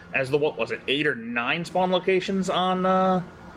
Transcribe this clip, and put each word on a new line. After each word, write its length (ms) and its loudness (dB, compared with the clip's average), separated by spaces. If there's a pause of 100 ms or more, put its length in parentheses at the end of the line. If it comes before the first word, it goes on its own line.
(140)
as 160 0
the, 80 2
what 180 0
was 140 -2
it, 160 -6
eight 220 2
or 80 0
nine 480 -4
spawn 260 0
locations 580 0
on, 380 0
uh, 340 4 (360)